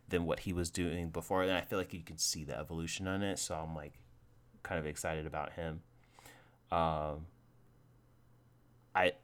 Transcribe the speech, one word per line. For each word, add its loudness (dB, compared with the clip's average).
than 4
what 2
he -2
was 0
doing 0
before. 2
And 4
I 4
feel 0
like -2
you -8
can -12
see 0
the -6
evolution -4
on 2
it. 0
So -2
I'm, -4
like, -10
kind -2
of -2
excited -2
about -4
him. -4
Um, 2
I, 6